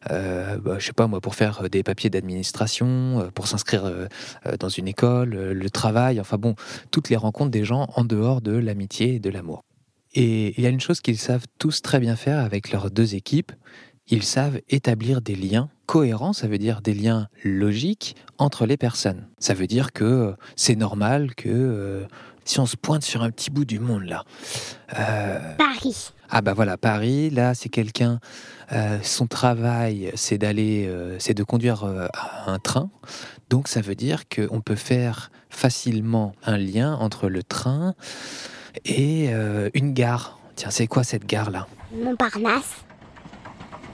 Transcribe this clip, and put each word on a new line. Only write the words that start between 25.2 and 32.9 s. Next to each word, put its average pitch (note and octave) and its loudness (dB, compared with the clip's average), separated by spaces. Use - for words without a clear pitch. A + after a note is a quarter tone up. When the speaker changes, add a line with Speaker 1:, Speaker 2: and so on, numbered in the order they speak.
Speaker 2:
Paris. C4 -2
Speaker 1:
Ah A2 4
bah G2 2
voilà, G2 2
Paris, A#2+ 2
là B2 2
c'est A#2+ -6
quelqu'un, A#2 0
euh, G#2+ 0
son - 0
travail A#2 0
c'est - 0
d'aller, G#2 2
euh, F2+ -6
c'est G#2 2
de G2+ 2
conduire, A2+ 2
euh, F#2 -2
un F#2+ -2
train. D#3 0